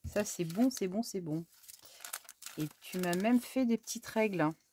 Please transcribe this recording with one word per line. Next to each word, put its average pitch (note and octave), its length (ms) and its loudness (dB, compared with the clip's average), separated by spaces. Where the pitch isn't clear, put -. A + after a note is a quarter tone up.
Ça, G#3 180 -2
c'est F3 220 -4
bon, A3 240 2
c'est G3+ 180 -2
bon, G3+ 140 -2
c'est G3 180 -4
bon. D#3+ 240 -2
Et D3+ 120 -2
tu - 200 -8
m'as F3 160 2
même A#3 240 4
fait C4 260 0
des A#3 100 4
petites - 300 -8
règles, G#3 340 2
hein. D#3+ 140 4